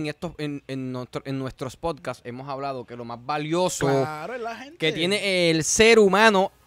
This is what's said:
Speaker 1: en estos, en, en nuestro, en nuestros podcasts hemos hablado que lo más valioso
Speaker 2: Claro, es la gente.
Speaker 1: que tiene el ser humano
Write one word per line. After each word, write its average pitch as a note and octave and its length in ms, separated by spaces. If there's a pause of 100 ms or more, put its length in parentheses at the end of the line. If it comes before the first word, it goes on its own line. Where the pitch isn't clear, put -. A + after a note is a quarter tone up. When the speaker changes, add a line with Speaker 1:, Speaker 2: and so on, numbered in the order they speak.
Speaker 1:
en D3+ 40
estos, D#3 300
en, D3 300
en C3 240
nuestro, B2+ 340
en C3+ 140
nuestros C3 360
podcasts C#3 500
hemos B2+ 220
hablado C3+ 380
que A#2+ 100
lo A#2+ 80
más A#2+ 220
valioso D3+ 640
Speaker 2:
Claro, D3+ 480
es B3 60
la A3+ 140
gente. C#4+ 220
Speaker 1:
que D#3 140
tiene F3+ 580
el D#3+ 140
ser A3+ 360
humano G3 520 (140)